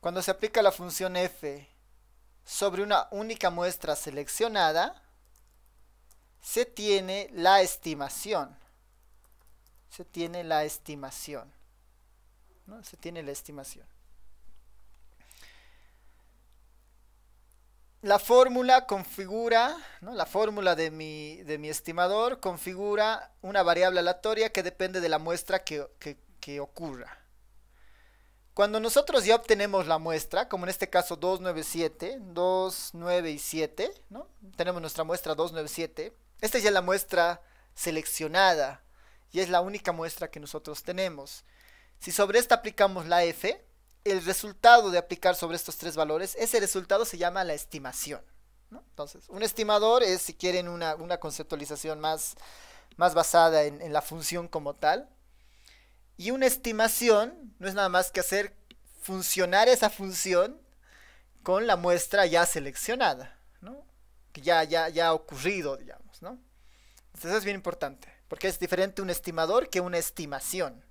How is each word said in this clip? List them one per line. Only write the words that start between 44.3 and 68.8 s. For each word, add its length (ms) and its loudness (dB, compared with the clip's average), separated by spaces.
de 60 2
aplicar 400 2
sobre 200 -4
estos 200 -10
tres 180 -8
valores, 420 -2
ese 220 0
resultado 460 0
se 140 -8
llama 260 -2
la 80 -4
estimación, 720 -10
¿no? 100 -18
Entonces, 480 -14
un 140 -8
estimador 600 4
es, 200 2
si 100 -6
quieren, 360 -2
una, 260 -4
una 260 -4
conceptualización 800 -8
más, 340 -4
más 160 4
basada 520 6
en, 180 -6
en 100 -8
la 80 2
función 480 -6
como 260 -6
tal. 340 0
Y 140 -6
una 160 2
estimación 1120 2
no 100 -8
es 60 -6
nada 160 2
más 200 2
que 100 -4
hacer 360 -2
funcionar 680 2
esa 220 6
función 680 0
con 240 0
la 100 4
muestra 480 2
ya 220 4
seleccionada, 920 -4
¿no? 240 -18
Que 80 -18
ya, 240 4
ya, 240 0
ya 200 2
ha 40 4
ocurrido, 640 -4
digamos, 460 -18
¿no? 160 -14
Entonces, 240 -10
eso 60 2
es 60 -4
bien 120 -4
importante, 540 -8
porque 200 -4
es 100 -4
diferente 440 -2